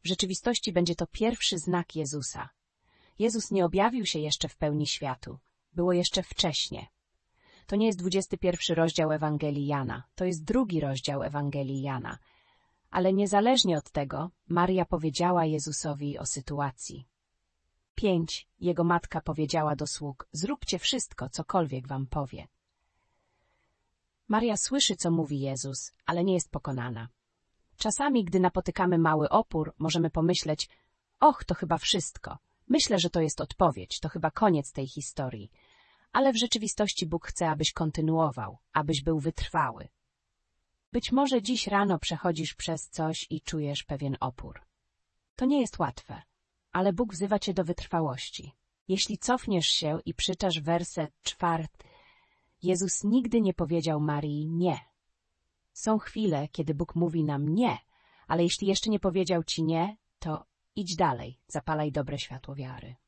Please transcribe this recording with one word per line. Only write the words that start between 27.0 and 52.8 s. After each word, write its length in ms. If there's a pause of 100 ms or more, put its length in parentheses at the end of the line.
Czasami, 480
gdy 160
napotykamy 580
mały 300
opór, 500
możemy 320
pomyśleć: 580 (520)
"Och, 240
to 100
chyba 240
wszystko. 600 (300)
Myślę, 300
że 120
to 100
jest 200
odpowiedź, 600
to 80
chyba 220
koniec 420
tej 140
historii". 640 (600)
Ale 200
w 40
rzeczywistości 720
Bóg 200
chce, 240
abyś 220
kontynuował, 840 (140)
abyś 300
był 160
wytrwały. 720 (1040)
Być 200
może 300
dziś 240
rano 320
przechodzisz 560
przez 340
coś 420
i 100
czujesz 440
pewien 360
opór. 400 (760)
To 80
nie 160
jest 180
łatwe, 440 (500)
ale 200
Bóg 200
wzywa 260
cię 160
do 100
wytrwałości. 880 (360)
Jeśli 300
cofniesz 480
się 380
i 100
przeczytasz 460
werset 520 (100)
czwarty, 680 (720)
Jezus 420